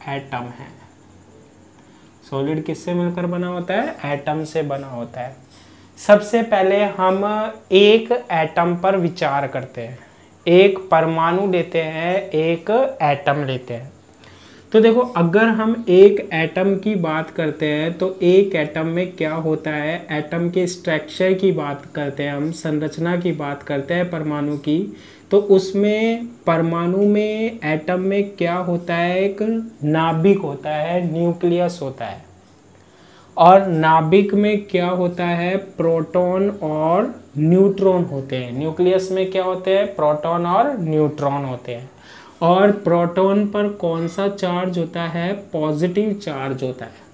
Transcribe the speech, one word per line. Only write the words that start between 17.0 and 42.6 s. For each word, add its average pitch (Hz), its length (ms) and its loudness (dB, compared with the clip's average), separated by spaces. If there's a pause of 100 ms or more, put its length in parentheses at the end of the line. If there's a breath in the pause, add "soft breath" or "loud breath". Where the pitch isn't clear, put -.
करते 156 360 -4
हैं, 156 320 -2
तो 185 240 -4
एक 190 320 6
atom 160 320 -2
में 175 260 -2
क्या 156 220 -4
होता 156 360 -2
है, 151 420 -6
Atom 170 380 -4
के 180 160 0
structure 175 680 -2
की 190 180 2
बात 143 420 -6
करते 143 280 -6
हैं 143 120 -4
हम, 151 180 -4
संरचना 160 640 -4
की 175 160 -2
बात 143 300 -8
करते 139 320 -4
हैं 175 160 -2
परमाणु 147 460 -4
की, 160 400 -4 (340 loud breath)
तो 196 80 4
उसमें 208 880 2
परमाणु 170 720 0
में, 214 640 2
atom 156 360 -2
में 202 300 0
क्या 170 240 -2
होता 175 400 -2
है, 180 300 0
एक 196 120 -2 (480)
नाभिक 165 540 4
होता 147 320 -6
है, 165 420 -2
nucleus 175 680 0
होता 131 220 -10
है। 98 200 -12 (1120 soft breath)
और 185 300 8
नाभिक 160 680 4
में 208 300 2
क्या 175 240 0
होता 175 380 -2
है, 175 300 -2
proton 180 920 0
और 165 760 -2 (140)
neutron 185 640 4
होते 135 320 -6
हैं। 123 220 -8
Nucleus 180 540 0
में 185 180 -2
क्या 185 140 -2
होते 185 340 0
हैं, 202 160 -2
proton 165 520 0
और 233 320 0
neutron 147 680 -2
होते 123 300 -8
हैं। 120 160 -14 (520 loud breath)
और 185 300 6